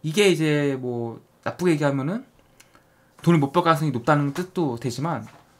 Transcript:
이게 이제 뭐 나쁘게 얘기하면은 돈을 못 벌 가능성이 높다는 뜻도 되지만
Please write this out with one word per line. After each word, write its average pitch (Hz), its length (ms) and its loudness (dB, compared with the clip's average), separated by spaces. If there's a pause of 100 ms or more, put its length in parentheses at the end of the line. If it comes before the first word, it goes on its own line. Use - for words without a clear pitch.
이게 180 280 2
이제 147 500 2
뭐 120 440 -6 (200)
나쁘게 175 280 0
얘기하면은 147 540 -2 (960)
돈을 165 180 4
못 143 120 0
벌 175 120 2
가능성이 160 280 2
높다는 143 420 0
뜻도 165 440 -4
되지만 123 500 -6 (320)